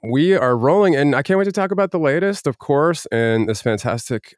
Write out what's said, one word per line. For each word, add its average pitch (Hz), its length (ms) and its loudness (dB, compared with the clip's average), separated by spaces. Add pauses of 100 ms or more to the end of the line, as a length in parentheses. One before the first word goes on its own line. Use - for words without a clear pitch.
we 151 240 2
are 127 240 2
rolling, 165 380 2
and 143 180 2
I 131 80 0
can't 190 160 0
wait 196 60 2
to 196 80 -4
talk 190 200 -4
about 196 200 -2
the 175 80 -2
latest, 170 480 -2
of 131 120 -6
course, 151 480 0
and 113 420 0
this 107 120 -4
fantastic 113 760 -4